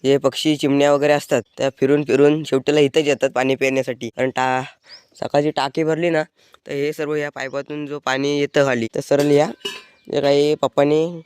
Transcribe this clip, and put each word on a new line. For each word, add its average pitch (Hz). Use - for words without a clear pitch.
जे 139
पक्षी 139
चिमण्या 143
वगैरे 147
असतात, 143
त्या 139
फिरून 143
फिरून 143
शेवटीला 143
इथंच 147
येतात 139
पाणी 131
पिण्यासाठी. 131
कारण 131
टा-, 127
सकाळची 147
टाकी 143
भरली 160
ना, 156
तर -
हे 143
सर्व 151
या 147
पाईपातून 139
जो 143
पाणी 139
येतं 143
खाली, 123
तर -
सरळ 143
या 147
जे 143
काही 143
पप्पाने 156